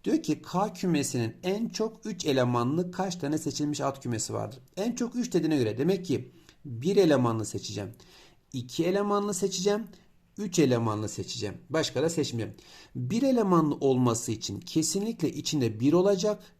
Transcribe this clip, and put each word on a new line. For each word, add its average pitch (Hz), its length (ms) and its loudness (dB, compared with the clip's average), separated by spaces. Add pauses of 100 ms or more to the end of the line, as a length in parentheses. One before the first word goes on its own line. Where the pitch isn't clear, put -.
Diyor 311 180 2
ki 151 200 -2
K 185 300 -2
kümesinin 135 680 0
en 208 260 -2
çok 220 380 -6
üç 202 180 -8
elemanlı 131 640 2
kaç 185 260 -4
tane 147 220 -2
seçilmiş 147 420 -2
alt 139 200 -4
kümesi 113 340 -4
vardır? 107 240 -6 (180)
En 233 180 -2
çok 240 220 -4
üç 247 160 -4
dediğine 160 240 2
göre 113 220 0
demek 180 280 0
ki 120 260 -4 (320)
bir 135 320 -2
elemanlı 123 480 4
seçeceğim. 101 460 -8 (640)
İki 127 320 -4
elemanlı 202 500 0
seçeceğim. 196 480 0 (560)
Üç 196 200 -2
elemanlı 113 500 2
seçeceğim. 104 460 -6 (160)
Başka 151 320 0
da 165 80 2
seçmeyeceğim. 117 460 -4 (380)
Bir 135 280 -2
elemanlı 190 520 4
olması 123 580 2
için 104 280 -6
kesinlikle 190 720 -2
içinde 117 480 -2
bir 143 120 4
olacak. 202 500 2 (180)